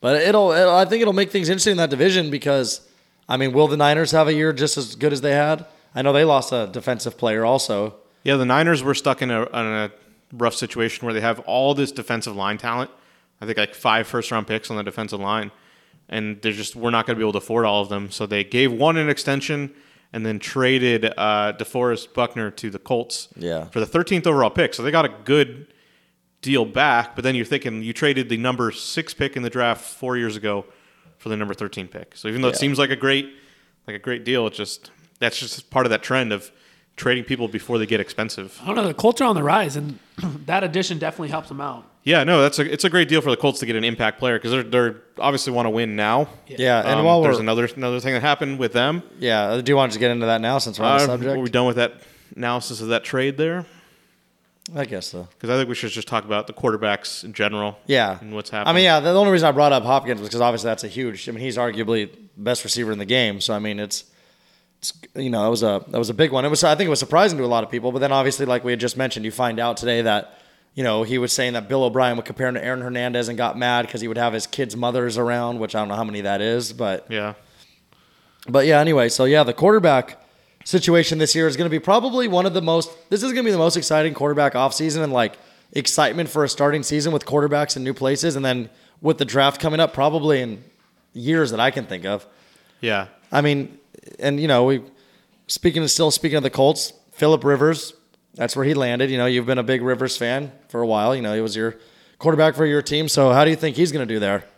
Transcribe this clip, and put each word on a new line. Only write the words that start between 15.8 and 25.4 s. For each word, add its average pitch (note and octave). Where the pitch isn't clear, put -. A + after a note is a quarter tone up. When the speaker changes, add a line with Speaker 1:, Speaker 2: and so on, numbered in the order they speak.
Speaker 2:
And G#2+
they're A2
just, G2+
we're A#2+
not A2+
gonna A#2+
be A2
able G#2+
to G2+
afford A2+
all G#2
of G2
them. G2+
So G#2+
they G2+
gave B2
one D3
an D3+
extension C#3
and A2
then A2
traded, B2+
uh, G#2
DeForest A#2+
Buckner A2+
to -
the G2
Colts -
Speaker 1:
Yeah. E2
Speaker 2:
for F2+
the A2
thirteenth F3
overall C#3
pick. E3
So -
they C3
got D#3+
a C3+
good C3+